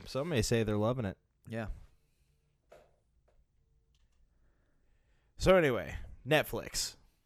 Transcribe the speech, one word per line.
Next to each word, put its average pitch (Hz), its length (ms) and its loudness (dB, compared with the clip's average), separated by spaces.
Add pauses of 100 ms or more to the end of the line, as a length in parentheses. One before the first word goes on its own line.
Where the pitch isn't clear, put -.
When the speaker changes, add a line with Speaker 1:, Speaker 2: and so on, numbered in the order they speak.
Speaker 1:
Some 143 240 -6
may 127 140 2
say 113 200 2
they're 107 140 0
loving 113 300 0
it. 92 100 -6 (320)
Speaker 2:
Yeah. 113 180 -8 (3750)
Speaker 1:
So 185 180 6
anyway, 123 380 2 (320)
Netflix. - 680 -2 (300)